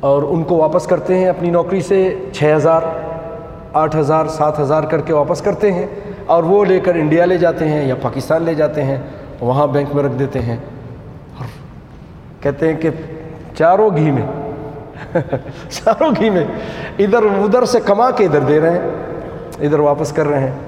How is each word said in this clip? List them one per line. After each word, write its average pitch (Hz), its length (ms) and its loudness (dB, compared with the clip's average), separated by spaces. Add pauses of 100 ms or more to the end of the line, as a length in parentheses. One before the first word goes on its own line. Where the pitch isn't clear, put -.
اور 143 200 4
ان 170 200 0
کو 170 140 2
واپس 156 300 2
کرتے 185 320 2
ہیں 185 80 2
اپنی 175 240 0
نوکری 170 300 0
سے، 190 380 2 (140)
چھ 151 240 2
ہزار، 160 240 4 (920)
آٹھ 156 240 0
ہزار، 156 300 2
سات 151 340 -2
ہزار 151 220 2
کر 156 180 0
کے 160 120 -2
واپس 151 280 2
کرتے 202 320 0
ہیں، 175 140 -2 (400)
اور 170 160 4
وہ 196 220 4
لے 185 160 4
کر 175 140 2
انڈیا 160 300 4
لے 180 140 2
جاتے 165 300 2
ہیں 151 200 0
یا 127 140 0
پاکستان 135 400 -2
لے 165 120 0
جاتے 151 300 0
ہیں، 135 120 0 (440)
وہاں 127 260 2
بینک 139 280 0
میں 143 80 2
رکھ 139 160 0
دیتے 131 220 -2
ہیں، 117 160 -2 (840)
اور - 60 -10 (1000)
کہتے 156 300 0
ہیں 156 80 -4
کہ 160 100 2 (640)
چاروں 196 420 4
گھی 156 140 4
میں، 123 160 0 (880)
<laughs> - 60 2 (500)
چاروں 226 400 0 (100)
گھی 220 100 2
میں، 175 140 2 (540)
ادھر 208 240 4
ادھر 208 420 2
سے 220 220 2
کما 220 240 4
کے 240 140 2
ادھر 147 160 4
دے 143 200 4
رہے 160 100 4
ہیں، 175 200 -2 (680)
ادھر 147 180 2
واپس 147 340 2
کر 156 140 0
رہے 143 140 2
ہیں 131 120 0 (160)